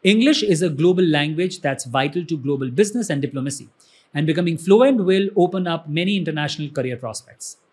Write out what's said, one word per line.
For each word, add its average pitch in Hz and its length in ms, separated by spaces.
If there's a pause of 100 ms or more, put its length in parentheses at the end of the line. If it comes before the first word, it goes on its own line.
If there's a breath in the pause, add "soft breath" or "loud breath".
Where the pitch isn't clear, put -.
English 226 400
is 180 200
a 175 80
global 175 340
language 156 560
that's 135 240
vital 143 400
to 165 140
global 135 320
business 208 400
and 143 100
diplomacy, 139 480 (460 soft breath)
and 147 120
becoming 165 300
fluent 220 480
will 190 320
open 180 300
up 165 200
many 175 300
international 151 540
career 127 260
prospects. - 640 (140)